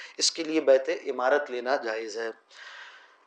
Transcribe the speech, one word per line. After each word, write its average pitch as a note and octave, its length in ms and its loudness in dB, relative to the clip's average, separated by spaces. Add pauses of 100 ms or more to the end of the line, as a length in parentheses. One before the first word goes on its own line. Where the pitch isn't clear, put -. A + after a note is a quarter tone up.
(160)
اس - 160 0
کے E3 120 -6
لیے D#3 160 0
بیت C3+ 280 6 (220)
عمارت C3 400 2
لینا B2 260 0
جائز A2+ 420 -4
ہے۔ A2+ 120 -4 (960)